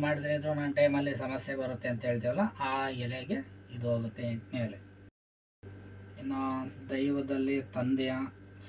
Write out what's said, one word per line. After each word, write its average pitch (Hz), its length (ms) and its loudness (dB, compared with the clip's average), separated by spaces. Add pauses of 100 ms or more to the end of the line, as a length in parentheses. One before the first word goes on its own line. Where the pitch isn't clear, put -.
ಮಾಡಿದ್ರೆ 147 300 2
ಇದ್ರು 147 180 2
ನನ್ನ 143 260 0
ಟೈಮಲ್ಲಿ 143 360 6
ಸಮಸ್ಯೆ 135 400 -2
ಬರುತ್ತೆ 127 380 -2
ಅಂತ 117 120 -2
ಹೇಳ್ತೀವಲ್ಲ, 123 340 2 (320)
ಆ 135 180 2
ಎಲೆಗೆ 131 480 -2 (380)
ಇದು 120 180 -4
ಹೋಗುತ್ತೆ, 117 380 -2
ಎಂಟನೇ 117 360 -4
ಎಲೆ. 98 120 -8 (1400)
ಇನ್ನು 135 200 -2 (480)
ದೈವದಲ್ಲಿ 139 720 2
ತಂದೆಯ 131 540 2 (540)